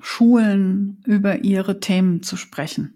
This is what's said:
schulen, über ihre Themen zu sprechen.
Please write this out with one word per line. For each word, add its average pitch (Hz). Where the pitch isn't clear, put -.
schulen, 202
über 202
ihre 196
Themen 185
zu -
sprechen. -